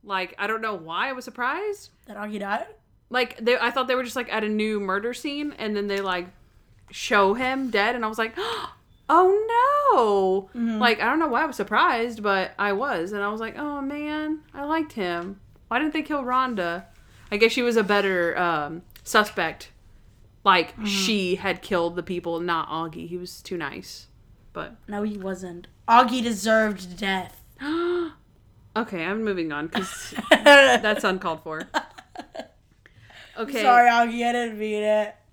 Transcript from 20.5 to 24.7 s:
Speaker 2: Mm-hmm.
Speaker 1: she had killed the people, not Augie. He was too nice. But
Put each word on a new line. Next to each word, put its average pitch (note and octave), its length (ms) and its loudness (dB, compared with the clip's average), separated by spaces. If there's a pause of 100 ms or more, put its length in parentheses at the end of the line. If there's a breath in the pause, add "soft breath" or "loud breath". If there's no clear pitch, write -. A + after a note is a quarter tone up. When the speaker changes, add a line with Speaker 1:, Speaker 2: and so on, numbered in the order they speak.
Speaker 2:
Mm-hmm. A3 140 -10
Speaker 1:
she G3 500 0
had F#3 260 -4
killed E3+ 340 -2
the F3 60 -6
people, E3+ 380 -6
not E3+ 280 -2
Augie. E3 400 -8
He F3 100 -10
was F3+ 240 -14
too - 160 -10
nice. - 500 -12 (460)
But E3 200 -10 (140)